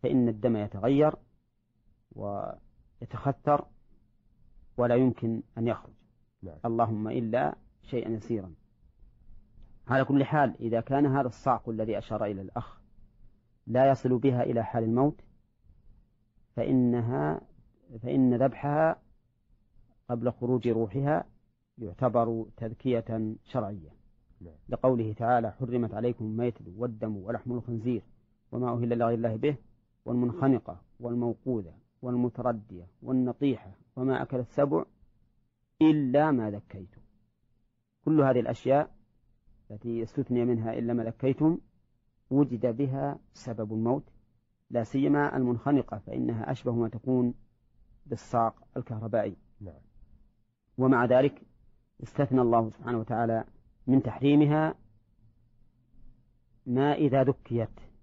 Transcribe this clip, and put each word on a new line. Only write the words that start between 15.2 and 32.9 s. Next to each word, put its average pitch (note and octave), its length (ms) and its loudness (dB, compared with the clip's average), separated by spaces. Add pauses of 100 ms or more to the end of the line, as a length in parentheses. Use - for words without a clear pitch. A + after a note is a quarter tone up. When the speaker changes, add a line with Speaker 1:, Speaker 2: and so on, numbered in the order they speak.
Speaker 1:
فإنها، B2 840 0 (640)
فإن B2+ 300 2
ذبحها C#3+ 680 0 (1080)
قبل A#2+ 220 -2
خروج A#2+ 360 0
روحها A#2+ 580 0 (520)
يعتبر A2+ 680 0 (120)
تذكية A2+ 840 -4
شرعية. G2 460 -6 (520)
Speaker 2:
نعم. E2+ 140 -20 (140)
Speaker 1:
لقوله A#2 440 0
تعالى: A#2 380 2
"حرمت A#2+ 420 -4
عليكم A2+ 320 -4
الميتة A2+ 400 -4 (120)
والدم A2 400 -6
ولحم A2+ 340 -8
الخنزير A#2 520 -4 (480)
وما A#2+ 220 -2
أهل A#2 240 0
لغير A#2 180 2
الله A2+ 200 -2
به C#3+ 220 -2 (480)
والمنخنقة A#2+ 760 0 (180)
والموقوذة A#2+ 760 -4 (280)
والمتردية A#2+ 840 -4 (140)